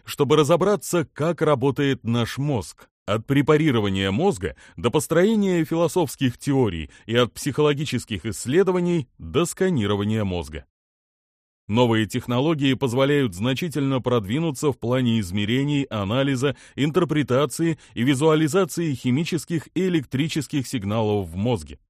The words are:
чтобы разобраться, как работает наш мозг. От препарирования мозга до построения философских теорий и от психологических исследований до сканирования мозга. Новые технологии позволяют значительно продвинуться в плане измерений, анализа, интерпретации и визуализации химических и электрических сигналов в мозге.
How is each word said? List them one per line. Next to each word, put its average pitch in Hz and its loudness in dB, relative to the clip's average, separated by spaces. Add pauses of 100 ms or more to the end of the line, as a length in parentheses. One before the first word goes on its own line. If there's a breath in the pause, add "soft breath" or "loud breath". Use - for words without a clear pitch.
чтобы 147 0
разобраться, 175 2
как 156 -4
работает 139 0
наш 117 -2
мозг. 135 -6 (160)
От 110 -2
препарирования 120 2
мозга 110 -2 (220 loud breath)
до 110 0
построения 180 2
философских 160 0
теорий 104 0 (160 loud breath)
и 113 -2
от 120 2
психологических 127 -2
исследований 175 0
до 82 -2
сканирования 107 0
мозга. 80 -6 (1040)
Новые 113 4
технологии 135 0
позволяют 135 0
значительно 135 -2
продвинуться 127 -2
в - -16
плане 117 0
измерений, 117 0
анализа, 127 -2 (200 loud breath)
интерпретации 151 0 (140 loud breath)
и 113 -2
визуализации 156 2
химических 156 -2
и 185 0
электрических 151 -2
сигналов 104 0
в 82 -12
мозге. 98 -4 (120)